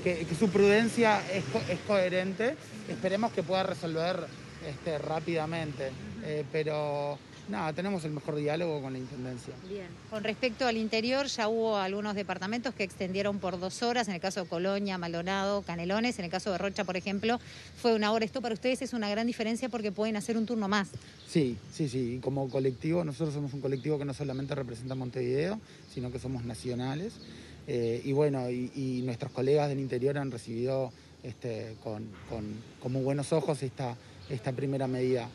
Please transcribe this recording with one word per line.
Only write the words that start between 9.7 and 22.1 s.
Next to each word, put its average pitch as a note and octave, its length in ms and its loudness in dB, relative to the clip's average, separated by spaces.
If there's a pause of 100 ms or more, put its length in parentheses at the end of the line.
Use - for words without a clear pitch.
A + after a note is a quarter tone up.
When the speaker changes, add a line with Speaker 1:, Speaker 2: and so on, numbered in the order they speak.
Speaker 2:
Con G#3+ 160 -4
respecto A#3 420 2
al A3+ 80 4
interior, A3+ 520 2
ya A#3 200 0
hubo A3+ 300 4
algunos G3+ 380 0
departamentos G3+ 600 -2
que G#3+ 80 0
extendieron G3 560 0
por F3+ 220 -2
dos F#3 200 -4
horas, A#3+ 280 2
en F#3+ 60 0
el E3 40 -4
caso F#3+ 240 -2
de E3 60 -8
Colonia, F#3+ 480 0
Maldonado, F#3+ 640 0
Canelones, F#3+ 580 0
en F#3 60 -2
el E3 60 -4
caso F#3 200 0
de F3+ 60 2
Rocha, G3 260 0
por F#3 140 -2
ejemplo, G#3 420 0 (420)
fue A#3 140 6
una G#3 160 4
hora. A3 140 4
Esto C4 160 -4
para A3 140 0
ustedes B3+ 260 0
es B3+ 100 -4
una G#3+ 180 -2
gran A3 160 2
diferencia A#3 440 0
porque G#3 240 -2
pueden G#3+ 240 0
hacer G#3+ 180 0
un A3+ 100 2
turno A3 220 0
más. G3 220 4 (400)
Speaker 1:
Sí, B2+ 280 4 (140)
sí, D#3 160 0
sí. B2 280 0